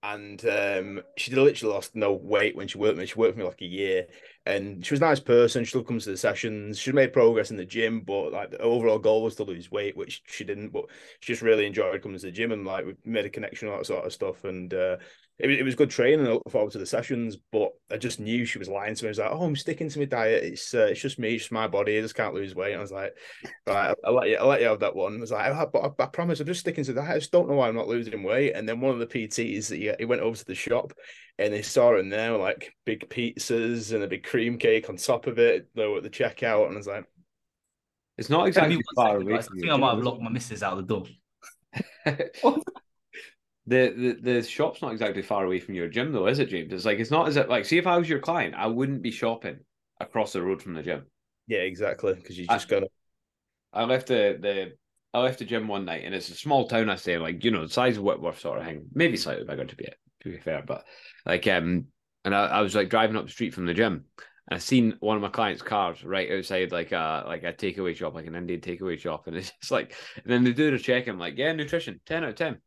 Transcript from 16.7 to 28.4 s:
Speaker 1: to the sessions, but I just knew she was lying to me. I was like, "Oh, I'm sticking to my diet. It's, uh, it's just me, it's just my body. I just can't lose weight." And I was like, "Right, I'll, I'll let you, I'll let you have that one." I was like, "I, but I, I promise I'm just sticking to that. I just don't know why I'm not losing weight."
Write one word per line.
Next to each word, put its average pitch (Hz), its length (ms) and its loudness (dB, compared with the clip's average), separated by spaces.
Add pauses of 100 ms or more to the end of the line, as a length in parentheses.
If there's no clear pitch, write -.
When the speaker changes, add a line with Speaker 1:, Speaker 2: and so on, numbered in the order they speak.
Speaker 1:
to 113 40 -8
the 95 80 -6
sessions, 117 520 -2 (140)
but 107 200 2 (180)
I 107 80 -6
just 113 220 -4
knew 113 260 0
she 110 140 -6
was 92 80 -8
lying 101 260 -4
to 110 120 -8
me. - 20 0
I 107 40 -2
was 104 80 -4
like, 104 120 0
"Oh, 160 120 -2
I'm 156 120 2
sticking 156 340 -4
to 147 100 -8
my 143 60 0
diet. 113 380 4
It's, - 300 -8
uh, 113 180 6
it's - 100 -2
just 135 160 -6
me, 117 180 -2
it's 117 100 -6
just - 60 -10
my 110 160 0
body. 104 300 0
I 110 40 0
just 110 140 -6
can't 107 200 -2
lose 98 180 -6
weight." 92 200 -2
And 90 60 -6
I - 20 -6
was 101 100 -10
like, 98 220 -8 (520)
"Right, 101 220 2
I'll, - 80 2 (100)
I'll 113 100 4
let 123 140 4
you, 110 80 4
I'll 123 100 4
let 139 140 6
you 117 60 4
have 107 140 2
that 104 140 0
one." 98 200 -2
I 113 40 -8
was 113 120 -8
like, 107 200 0
"I, 151 140 0
but - 340 0
I, - 40 4
I - 40 -2
promise 170 340 -2
I'm 143 60 -4
just 175 120 -4
sticking 160 240 -2
to 131 100 -4
that. 143 160 -2
I 127 100 0
just - 120 -6
don't 175 160 6
know 143 80 2
why 127 140 6
I'm 113 60 0
not 113 120 -2
losing 113 340 -2
weight." 117 320 2